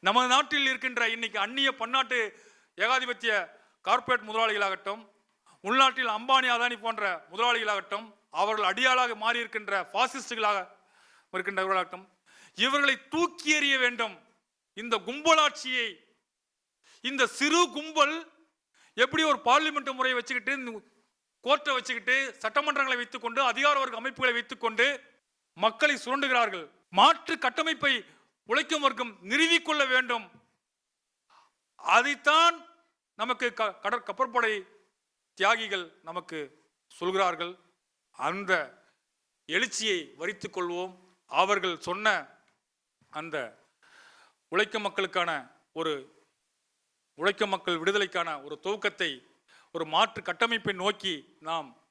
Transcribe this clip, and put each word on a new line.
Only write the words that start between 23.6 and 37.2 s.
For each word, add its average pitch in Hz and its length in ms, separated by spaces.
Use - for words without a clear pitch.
வர்க்க 262 180
அமைப்புகளை 254 360
வைத்துக்கொண்டு 240 840
மக்களை 226 420
சுரண்டுகிறார்கள். 240 760
மாற்று 302 480
கட்டமைப்பை 277 680
உழைக்கும் 302 360
வர்க்கம் 240 420
நிறுவிக்கொள்ள 311 640
வேண்டும். 240 440
அதைத்தான் 294 920
நமக்கு 240 380
க-, 214 300
கடற்-, 233 200
கப்பற்படை 220 640
தியாகிகள் 196 580
நமக்கு 165 600
சொல்கிறார்கள். 180 720